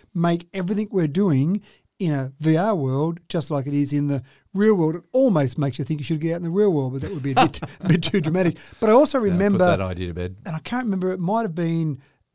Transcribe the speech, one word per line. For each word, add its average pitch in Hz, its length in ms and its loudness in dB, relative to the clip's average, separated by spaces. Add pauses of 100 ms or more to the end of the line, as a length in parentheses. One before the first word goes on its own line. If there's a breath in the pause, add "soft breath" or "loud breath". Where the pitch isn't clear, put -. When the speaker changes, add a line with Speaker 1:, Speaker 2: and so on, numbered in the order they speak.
(160 loud breath)
Speaker 1:
make 170 380 0
everything 196 380 -4
we're 180 180 0
doing 160 540 0 (360 soft breath)
in 170 140 -2
a 135 280 -4
V 156 180 2
R 208 160 0
world 139 460 -2 (100)
just 160 200 -4
like 139 160 -2
it 143 60 -6
is 143 220 0
in 147 140 0
the 139 140 -2 (300 soft breath)
real 208 220 4
world. 160 220 0
It 170 160 -14
almost 196 440 2
makes 143 220 -2
you 147 80 -6
think 156 140 -4
you 139 40 -8
should 160 160 -4
get 160 120 -2
out 170 40 -4
in 180 60 -8
the 165 80 -6
real 196 240 2
world, 135 180 -2
but 135 80 -6
that - 140 -8
would 143 80 -8
be 135 100 -2
a 131 40 2
bit, - 220 2 (120)
<laughs> - 100 -20
a - 80 -6
bit 165 140 4
too - 180 0
dramatic. 165 380 0 (220 loud breath)
But 220 100 4
I - 20 6
also 277 240 6
Speaker 2:
Yeah, 240 120 0
put 185 40 0
Speaker 1:
remember 190 280 2
Speaker 2:
that 175 200 4
idea 92 280 -4
to 85 60 -6
bed. 90 300 -6
Speaker 1:
and 170 100 -6
I 160 40 -6
can't 247 260 -6
remember, 190 260 -2
it 185 100 -4
might 202 220 0
have 185 120 -4
been 165 480 -2 (320 soft breath)